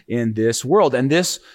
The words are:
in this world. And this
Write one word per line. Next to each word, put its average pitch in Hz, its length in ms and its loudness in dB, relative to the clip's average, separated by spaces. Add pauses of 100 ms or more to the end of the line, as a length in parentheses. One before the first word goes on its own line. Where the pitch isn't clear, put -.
in 117 280 -2
this 113 320 -2
world. 156 280 2
And 131 160 -2
this 175 300 -2 (160)